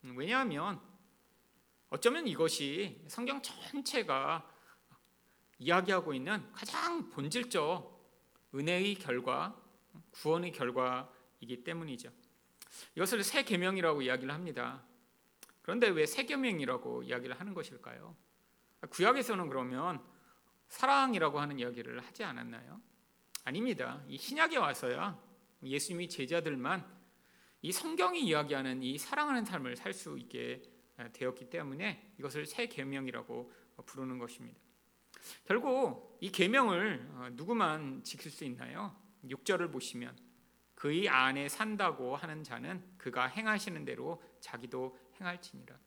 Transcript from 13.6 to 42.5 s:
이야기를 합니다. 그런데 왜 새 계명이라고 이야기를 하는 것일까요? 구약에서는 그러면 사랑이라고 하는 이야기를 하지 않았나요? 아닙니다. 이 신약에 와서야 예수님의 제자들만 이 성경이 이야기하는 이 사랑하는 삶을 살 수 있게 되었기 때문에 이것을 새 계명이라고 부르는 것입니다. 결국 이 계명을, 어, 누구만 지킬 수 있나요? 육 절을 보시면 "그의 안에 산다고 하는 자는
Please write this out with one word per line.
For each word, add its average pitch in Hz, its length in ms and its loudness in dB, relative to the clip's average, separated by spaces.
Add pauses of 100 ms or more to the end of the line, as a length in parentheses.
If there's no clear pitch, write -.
이야기를 127 300 0
합니다. 135 520 -6 (760)
그런데 226 260 6
왜 156 180 6
새 247 180 0
계명이라고 135 800 0
이야기를 123 380 -4
하는 196 140 -6
것일까요? 127 640 -10 (720)
구약에서는 208 600 4
그러면 135 520 -2 (680)
사랑이라고 240 720 4
하는 143 180 -2
이야기를 120 480 -4
하지 - 160 -10
않았나요? 120 580 -8 (640)
아닙니다. 143 600 -2
이 139 100 -10
신약에 311 420 2
와서야 147 640 0 (440)
예수님의 156 440 -2
제자들만 151 800 -2 (760)
이 160 100 -2
성경이 339 520 2
이야기하는 139 600 2
이 131 120 0
사랑하는 277 480 0
삶을 127 300 -4
살 196 180 -6
수 147 240 -8
있게 123 460 -6 (520)
되었기 127 360 -4
때문에 165 720 -6
이것을 143 260 -4
새 233 220 -2
계명이라고 127 840 -6 (320)
부르는 131 340 -8
것입니다. 120 420 -12 (840)
결국 240 760 2
이 143 100 -4
계명을, 196 840 4
어, 123 180 -10
누구만 156 720 2
지킬 - 260 -10
수 - 140 -12
있나요? 131 520 -8 (320)
육 135 160 -10
절을 175 260 4
보시면 123 460 -6 (580)
"그의 170 340 2
안에 135 400 6
산다고 165 680 0
하는 156 280 -6
자는 147 380 -6 (160)